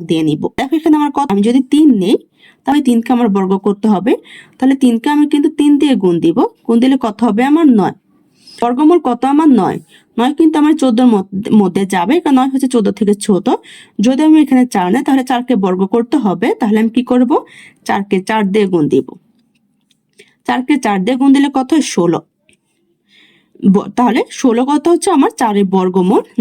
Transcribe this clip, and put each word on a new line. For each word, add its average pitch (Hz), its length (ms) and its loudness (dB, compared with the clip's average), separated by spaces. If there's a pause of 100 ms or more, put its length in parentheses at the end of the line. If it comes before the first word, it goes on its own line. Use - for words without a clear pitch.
দিয়ে 160 200 -2
নিব। 151 180 -2 (160)
দেখো 269 180 -6
এখানে 311 220 2
আমার 294 140 -2
কত, 277 200 -4
আমি 202 100 0
যদি 240 200 2 (100)
তিন 302 160 4 (120)
নিই 185 160 0 (440)
তাহলে 294 220 -2
তিনকে 240 320 0
আমার 240 160 0
বর্গ 196 280 -2
করতে 202 300 -4
হবে। 208 260 0 (420)
তাহলে 262 200 0
তিনকে 240 340 0
আমি 294 180 2
কিন্তু 294 280 0
তিন 294 220 2
দিয়ে 285 180 0
গুণ 185 240 0
দিব, 170 180 0 (260)
গুণ 233 160 0
দিলে 262 180 2
কত 214 240 -6
হবে 226 240 0
আমার? 302 220 2 (120)
নয়। 156 160 -2 (600)
বর্গমূল 302 420 2
কত 247 260 -4
আমার? 294 260 2
নয়। 190 260 0 (400)
নয় 254 160 0
কিন্তু 320 260 2
আমার 302 180 2
চোদ্দোর 254 300 2
মধ্যে, 196 440 -2
মধ্যে 196 340 2
যাবে, 185 340 -2
কারণ 294 180 0
নয় 262 140 0
হচ্ছে 269 220 -2
চোদ্দ 220 180 0
থেকে 208 220 -2 (100)
ছোট। 180 220 -2 (540)
যদি 262 240 0
আমি 311 180 6
এখানে 254 260 2
চার 185 240 -2
নিই 247 120 -2
তাহলে 269 200 0
চারকে 247 320 -4
বর্গ 185 300 -2
করতে 240 320 -2
হবে। 208 300 -2 (120)
তাহলে 220 200 0
আমি 220 160 -2
কি 247 80 0
করব? 247 280 0 (540)
চারকে 202 320 -4 (100)
চার 220 140 -2 (100)
দিয়ে 208 160 0
গুণ 170 200 0
দিব, 131 200 0 (1400)
চারকে 254 280 -2 (100)
চার 202 180 -2
দিয়ে 233 160 -2
গুণ 277 160 2
দিলে 277 200 2
কত 262 180 -4
হয়? 311 220 2
ষোলো। 170 260 0 (1500)
ব-, 202 220 -2
তাহলে 247 260 0 (100)
ষোলো 240 340 -2
কত 294 220 -2
হচ্ছে 339 240 0
আমার? 330 260 0
চারের 202 360 -2
বর্গমূল, 185 480 0 (200)